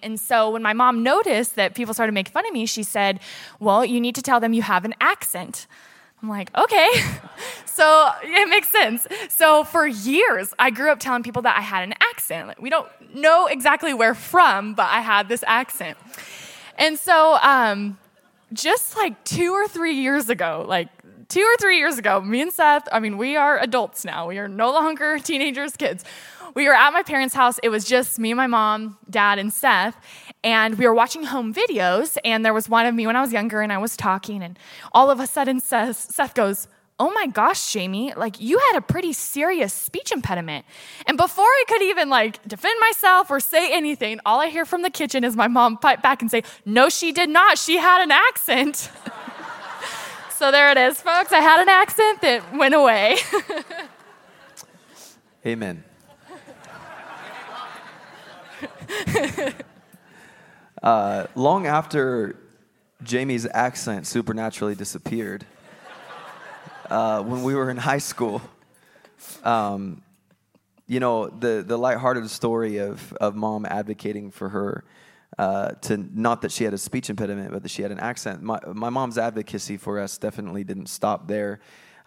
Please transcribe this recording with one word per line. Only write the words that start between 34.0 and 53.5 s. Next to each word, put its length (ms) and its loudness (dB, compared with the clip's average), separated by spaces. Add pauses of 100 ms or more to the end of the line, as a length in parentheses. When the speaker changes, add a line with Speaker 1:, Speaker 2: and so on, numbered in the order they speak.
Speaker 1:
And 160 -12 (360)
all 180 8
of 80 0
a 80 -6
sudden, 320 -2
Seth, 380 -2
Seth 360 -4
goes, 340 -2 (320)
"Oh 120 0
my 160 -2
gosh, 440 0
Jamie, 440 -4
like, 260 -6
you 160 2
had 200 4
a 40 -2
pretty 320 -2
serious 600 -2
speech 380 -8
impediment." 540 -6 (400)
And 120 0
before 280 2
I 220 6
could 160 2
even, 260 0
like, 380 2
defend 320 -2
myself 500 4
or 100 0
say 320 0
anything, 540 -2
all 140 4
I 80 2
hear 180 -4
from 160 -4
the 80 0
kitchen 340 -2
is 120 0
my 120 2
mom 300 2
pipe 240 2
back 200 2
and 100 -2
say, 120 0 (220)
"No, 240 4
she 220 -2
did 180 0
not. 300 6
She 180 0
had 240 6
an 100 2
accent." 840 2
<laughs> 40 -20 (1400)
So 140 2
there 180 8
it 80 6
is, 240 4
folks. 300 0
I 80 8
had 220 8
an 60 2
accent 540 4
that 340 0
went 200 4
away. 420 6 (1120)